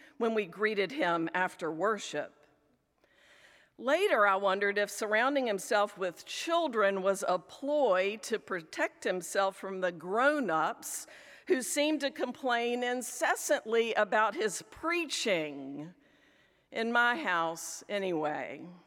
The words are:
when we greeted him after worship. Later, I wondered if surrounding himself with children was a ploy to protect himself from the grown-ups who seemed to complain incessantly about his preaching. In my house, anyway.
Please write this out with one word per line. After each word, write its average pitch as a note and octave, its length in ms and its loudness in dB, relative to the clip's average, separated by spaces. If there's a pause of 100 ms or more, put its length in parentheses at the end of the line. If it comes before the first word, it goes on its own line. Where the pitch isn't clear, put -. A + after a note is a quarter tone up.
(180)
when A3+ 160 0
we G#3+ 140 0
greeted G3 440 0
him E3+ 420 0
after F3+ 380 -2
worship. E3+ 640 -2 (1400)
Later, C4 500 4
I G3 80 6
wondered G3+ 420 2
if G3+ 120 2
surrounding A#3+ 580 2
himself G#3 500 0
with F3+ 280 -6
children A3+ 760 0
was F#3+ 240 0
a F3+ 140 2
ploy G#3+ 840 0
to A3+ 140 -2
protect - 680 -6
himself F#3+ 500 0
from F#3+ 240 -8
the F3+ 140 -2
grown-ups F#3 1160 0 (400)
who C4 140 2
seemed D4 400 0
to C#4 100 -2
complain B3 720 -2
incessantly B3 1080 0
about G#3+ 420 2
his E4 260 -2 (100)
preaching. D#3+ 1200 -4 (800)
In A#3 200 -2
my A#3+ 240 4
house, E3+ 720 -4
anyway. D3+ 720 -4 (260)